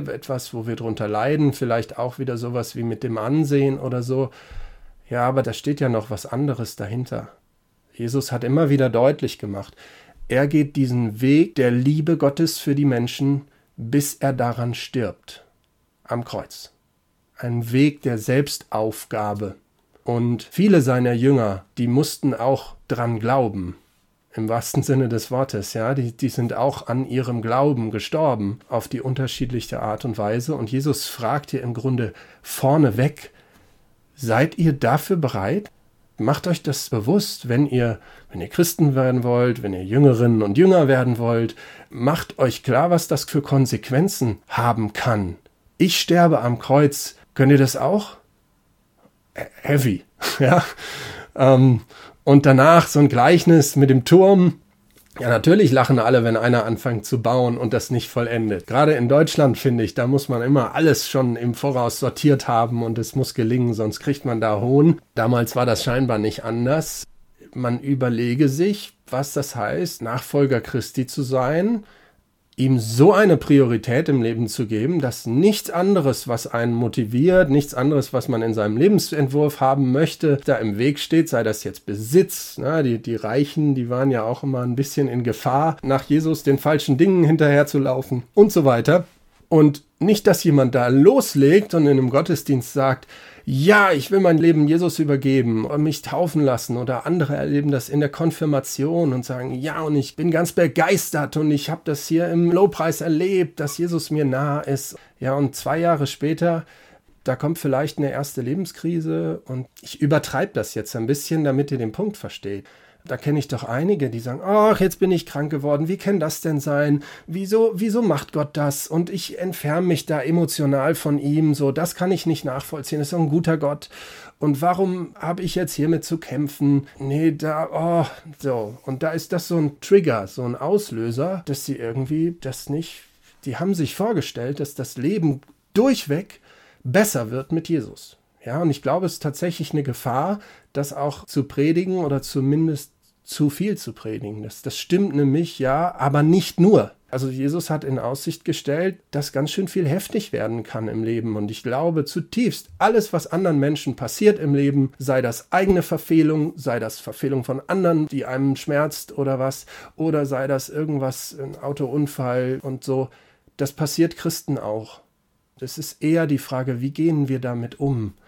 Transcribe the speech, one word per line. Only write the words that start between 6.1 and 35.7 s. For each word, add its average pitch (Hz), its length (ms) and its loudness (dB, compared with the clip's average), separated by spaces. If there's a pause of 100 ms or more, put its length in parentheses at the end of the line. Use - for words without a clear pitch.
anderes 123 520 -4
dahinter. 113 520 -8 (640)
Jesus 120 400 -4
hat 120 120 -4
immer 139 260 2
wieder 139 180 4
deutlich 120 500 0
gemacht, 98 380 -10 (520)
er 131 180 2
geht 143 300 0
diesen 120 440 -2
Weg 147 360 4
der 123 140 2
Liebe 147 460 2
Gottes 147 420 0
für 147 160 -2
die 143 120 2
Menschen, 135 560 0 (340)
bis 135 380 -2
er 139 180 -2
daran 120 400 -2
stirbt, - 720 -8 (580)
am 120 220 -6
Kreuz. - 480 -12 (640)
Ein 117 360 -4
Weg 143 300 2
der 120 140 -2
Selbstaufgabe. 107 1400 -4 (460)
Und 120 460 -2
viele 185 340 4
seiner 123 320 2
Jünger, 117 500 2 (140)
die 120 100 0
mussten 139 440 0
auch 127 440 -2 (100)
dran 117 320 -4
glauben, 107 580 -2 (560)
im 110 160 -4
wahrsten 117 360 -2
Sinne 131 240 0
des 113 240 -6
Wortes, 123 420 -4
ja, 117 200 -2
die, 120 180 -4
die 131 160 -4
sind 117 260 -4
auch 139 320 -2
an 123 220 -4
ihrem 123 340 -4
Glauben 120 480 0
gestorben, 110 800 -2
auf 117 180 -4
die 127 140 -8
unterschiedlichste 123 800 -6
Art 107 220 -6
und 113 120 -4
Weise. 120 380 -2
Und 117 160 -6
Jesus 135 360 -2
fragt 120 440 -6
hier 131 120 -6
im 120 120 -6
Grunde 120 380 -2 (280)
vorneweg, 135 920 0 (840)
„Seid 127 440 0
ihr 160 140 4
dafür 131 440 0
bereit?“ 143 520 -2 (500)